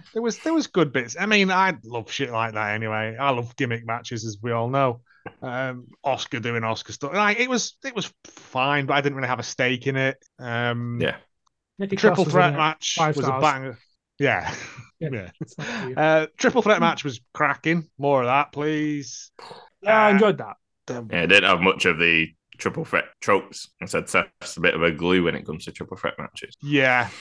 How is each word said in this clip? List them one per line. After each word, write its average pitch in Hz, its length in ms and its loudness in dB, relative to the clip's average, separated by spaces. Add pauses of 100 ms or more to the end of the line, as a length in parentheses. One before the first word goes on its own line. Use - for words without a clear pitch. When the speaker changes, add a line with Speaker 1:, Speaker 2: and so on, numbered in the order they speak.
(140)
Speaker 1:
there 226 80 -2
was, 226 160 -2
there 320 160 -2
was 311 140 0
good 160 240 2
bits. 123 260 -4
I 185 80 -2
mean, 202 240 4
I 185 320 2
love 113 300 -10
shit 131 180 -4
like 113 240 -2
that 107 220 -2
anyway. 110 420 -4
I 139 120 0
love 120 260 -4
gimmick 117 280 -4
matches, 113 400 -8
as 107 160 -10
we 117 120 -4
all 117 160 -2
know. 131 320 0 (420)
Um, 127 460 -8 (160)
Oscar - 340 -4
doing 117 240 -4
Oscar 113 300 -6
stuff. 143 200 -8
Like, 202 280 0
it 254 100 0
was, - 240 -2 (100)
it 254 120 -10
was - 160 -8 (120)
fine, 139 640 -2
but 139 80 0
I 143 60 4
didn't 139 160 -2
really 135 120 -4
have 123 120 -2
a 120 40 -8
stake 127 440 -2
in 135 80 -2
it. 135 200 0 (220)
Um, 120 640 -4
Speaker 2:
Yeah. - 160 -2 (640)
Speaker 3:
Nikki 196 160 -4
Speaker 1:
triple 190 280 4
Speaker 3:
Cross - 20 2
was 151 80 -2
Speaker 1:
threat 180 160 6
Speaker 3:
in 143 40 -2
it. 143 40 -2
Speaker 1:
match 156 380 0
Speaker 3:
Five 156 200 2
Speaker 1:
was 139 100 -2
Speaker 3:
stars. 135 160 0
Speaker 1:
a - 20 4
banger. 131 340 0 (420)
Yeah. 117 340 2 (460)
Speaker 3:
Yeah, 160 100 -6
Speaker 1:
<laughs> - 20 -6
Yeah. 95 180 -8 (100)
Speaker 3:
it's - 160 -12
not 147 100 -10
for 233 220 -8
you. 127 80 -8
Speaker 1:
Uh, 156 300 4 (100)
triple 254 240 2
threat 208 200 4
match 165 240 0
was 135 160 -6 (120)
cracking. 156 640 0
More 139 240 2
of 123 60 0
that, 139 260 2
please. 151 800 -4 (520)
Speaker 3:
Yeah, 214 160 4
I 214 100 6
Speaker 1:
Uh, 208 40 6
Speaker 3:
enjoyed 196 260 4
that. 110 180 -12 (300)
Speaker 1:
the 123 240 -8
Speaker 2:
Yeah, 87 120 0
I 82 40 2
didn't 98 220 6
have 90 140 6
much 92 240 4
of 85 120 4
the 82 300 4 (300)
triple - 260 -4
threat - 220 -2 (160)
tropes. - 480 0 (100)
I 90 60 -10
said 87 240 -4
Seth's - 480 -4
a - 20 -10
bit 82 140 4
of 80 80 0
a 85 100 4
glue 87 320 2
when 80 100 0
it - 120 -10
comes 78 180 -10
to 82 80 -12
triple - 240 -14
threat - 220 -6
matches. - 440 -14
Speaker 1:
Yeah, 131 460 2 (120)